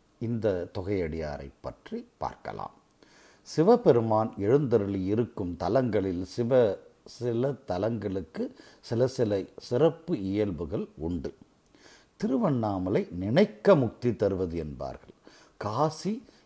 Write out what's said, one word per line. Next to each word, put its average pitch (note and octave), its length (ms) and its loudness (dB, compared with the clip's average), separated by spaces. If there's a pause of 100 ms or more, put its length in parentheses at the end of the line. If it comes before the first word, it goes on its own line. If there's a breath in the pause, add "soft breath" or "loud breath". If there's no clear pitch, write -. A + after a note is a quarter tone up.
(200)
இந்த G#2+ 480 -2 (100)
தொகையடியாரை D#2+ 720 -4 (100)
பற்றி - 480 -12 (100)
பார்க்கலாம். - 540 -8 (720 soft breath)
சிவபெருமான் B2 960 4
எழுந்தருளி G2+ 680 2
இருக்கும் G2+ 520 -2
தலங்களில் F#2+ 680 0 (120)
சிவ-, A#2+ 400 4 (280)
சில A#2+ 480 -2 (120)
தலங்களுக்கு G2+ 920 -4 (240 loud breath)
சில B2 280 0
சில G#2 360 0 (140)
சிறப்பு D#3 640 0
இயல்புகள் G2 640 -2 (100)
உண்டு. E2+ 360 -6 (840 soft breath)
திருவண்ணாமலை C3+ 920 0
நினைக்க C3 640 4
முக்தி A#2+ 400 0
தருவது F#2 420 0
என்பார்கள், C#2 560 -10 (440 soft breath)
காசி D3+ 640 -2 (220 soft breath)